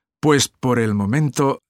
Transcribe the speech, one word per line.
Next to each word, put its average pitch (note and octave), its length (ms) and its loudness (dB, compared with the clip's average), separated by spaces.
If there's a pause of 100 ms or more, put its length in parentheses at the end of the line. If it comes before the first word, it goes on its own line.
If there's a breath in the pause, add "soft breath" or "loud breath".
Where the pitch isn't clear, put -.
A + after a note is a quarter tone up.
(200)
Pues C#3+ 280 2
por B2 320 -2
el A2 160 0
momento C3+ 760 -2